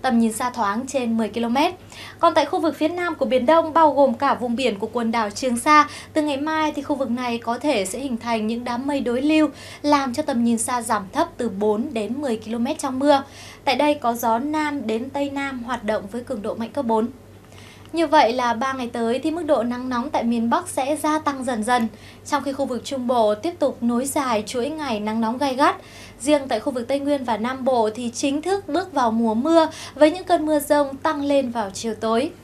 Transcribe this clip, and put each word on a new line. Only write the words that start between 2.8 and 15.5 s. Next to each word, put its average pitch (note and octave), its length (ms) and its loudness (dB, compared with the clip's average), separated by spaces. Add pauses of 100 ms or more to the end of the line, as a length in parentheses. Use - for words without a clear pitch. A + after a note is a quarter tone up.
Nam F4 260 -2
của C4+ 100 -2
Biển B3 220 2
Đông, D#4+ 260 4
bao D#4 200 6
gồm C4 220 4
cả C4+ 200 0
vùng A#3 220 -2
biển A3 220 0
của A3 140 -4
quần A#3 180 -2
đảo A3 200 0
Trường B3 280 -2
Sa, D4+ 300 6 (240)
từ D#4 100 2
ngày D4 140 0
mai D#4 360 0
thì D4 100 -6
khu C#4+ 140 -2
vực B3 140 -2
này A#3+ 280 -2
có A#3 200 -4
thể B3 260 2
sẽ A3+ 140 -6
hình C4 180 -4
thành A3+ 300 -2
những A#3 180 -4
đám B3 220 -4
mây C#4+ 140 0
đối A#3+ 220 -2
lưu, D#4 260 4 (340)
làm C#4 320 2
cho D4+ 80 -2
tầm A#3+ 220 0
nhìn A#3 140 2
xa B3 240 -2
giảm G#3+ 200 -2 (100)
thấp E4 240 0
từ A#3+ 120 -4
bốn G#3+ 460 0
đến A3 220 -2
mười C4+ 280 -4
ki-lô-mét A#3 340 -4
trong C4 200 -4
mưa. C#4 240 4 (420)
Tại B3+ 120 2
đây D4 180 2
có A#3+ 200 -2
gió A#3 240 0
Nam D4 480 -4
đến A3+ 240 -4
Tây C#4+ 200 -4
Nam C#4 320 -6